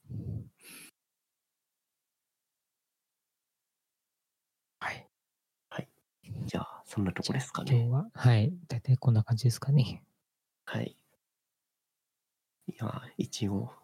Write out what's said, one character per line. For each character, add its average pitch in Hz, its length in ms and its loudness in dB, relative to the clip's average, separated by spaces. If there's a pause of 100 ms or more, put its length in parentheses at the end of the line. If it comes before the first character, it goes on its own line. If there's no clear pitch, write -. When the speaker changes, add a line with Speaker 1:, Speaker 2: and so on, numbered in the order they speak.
(100)
Speaker 1:
う - 40 -10
ん。 - 360 -8 (4000)
Speaker 2:
は - 140 -6
い。 - 160 -18 (600)
Speaker 1:
は - 120 -8
い。 - 80 -10 (580)
じ - 100 -6
ゃ 90 60 -4
あ、 - 240 -16
そ - 160 -2
ん - 20 0
な 90 80 0
と - 100 -6
こ - 120 -2
で 131 60 0
す - 120 -8
か - 120 -6
ね。 - 60 -2
Speaker 2:
じ 139 40 6
ゃ 120 40 6
あ、 - 40 4
今 117 60 0
日 120 40 0
は、 156 220 0
は 120 240 6
い。 127 160 4 (140)
大 120 120 -4
体 127 160 4
こ - 140 2
ん 113 40 6
な 107 100 6
感 117 120 0
じ - 80 0
で 123 60 4
す - 100 -2
か 139 120 0
ね。 131 300 4 (640)
Speaker 1:
は - 160 -6
い。 - 160 -8 (1700)
い - 100 -8
や、 - 240 -6 (160)
一 - 300 -2
応 101 240 -2 (120)